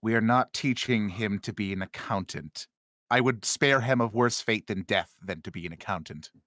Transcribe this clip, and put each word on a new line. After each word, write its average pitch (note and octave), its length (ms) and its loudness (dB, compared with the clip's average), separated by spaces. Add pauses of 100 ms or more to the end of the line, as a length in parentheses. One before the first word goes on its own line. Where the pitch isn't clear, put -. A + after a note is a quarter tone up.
We A2+ 140 0
are A2+ 60 6
not A#2 320 4
teaching A#2 560 0
him G2+ 300 -2
to G#2 140 -8
be G2 200 -4
an F#2+ 80 -4
accountant. - 840 -8 (420)
I B2+ 120 4
would A#2+ 240 0
spare C#3 360 4
him B2 200 2
of A2+ 120 0
worse A#2+ 280 2
fate A2 260 -2
than F#2+ 160 -4
death F#2+ 380 -2
than E2 220 -6
to - 80 -12
be E2+ 140 -10
an E2 80 -8
accountant. E2 580 -8 (160)